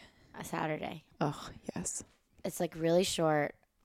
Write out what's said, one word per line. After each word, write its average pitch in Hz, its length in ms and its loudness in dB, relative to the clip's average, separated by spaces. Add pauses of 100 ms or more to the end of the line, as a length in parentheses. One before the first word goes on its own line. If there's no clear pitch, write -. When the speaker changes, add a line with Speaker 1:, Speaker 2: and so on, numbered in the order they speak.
(400)
Speaker 1:
A 175 40 -8
Saturday. 165 600 -4 (180)
Speaker 2:
Oh, - 280 -2 (260)
yes. - 280 -6 (420)
Speaker 1:
It's, - 140 -6
like, 175 180 -2
really 170 280 6
short, 156 500 2 (300)